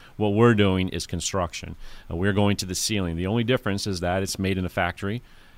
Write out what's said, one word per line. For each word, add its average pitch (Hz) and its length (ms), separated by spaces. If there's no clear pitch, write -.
What 104 180
we're 117 180
doing 95 360
is - 180
construction. 85 720
Uh, 82 40
we're 95 160
going 101 260
to 95 100
the 90 80
ceiling. 92 420
The 90 80
only 113 180
difference 110 440
is 92 140
that 90 200
it's 98 160
made 95 220
in 92 60
a 85 40
factory, 98 540